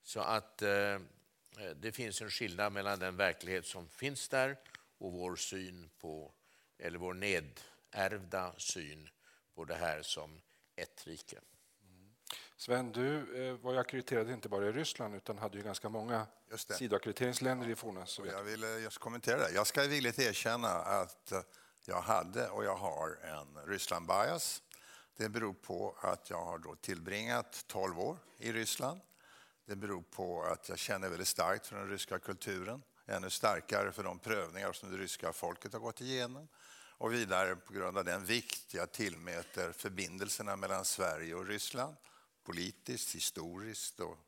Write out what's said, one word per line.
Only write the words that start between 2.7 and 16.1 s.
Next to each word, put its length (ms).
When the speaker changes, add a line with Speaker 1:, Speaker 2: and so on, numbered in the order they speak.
Speaker 1:
mellan 260
den 180
verklighet 500
som 220
finns 400
där 280
och 140
vår 240
syn 640
på, 340
eller 200
vår 160
ned-, 460
ärvda 680
syn 500
på 100
det 100
här 280
som 380
ett 300
rike. 340
Speaker 2:
Sven, 360
du, 440
eh, 60
var 180
ju 60
ackrediterad 520
inte 180
bara 180
i 60
Ryssland 420
utan 240
hade 200
ju 60
ganska 240
många 380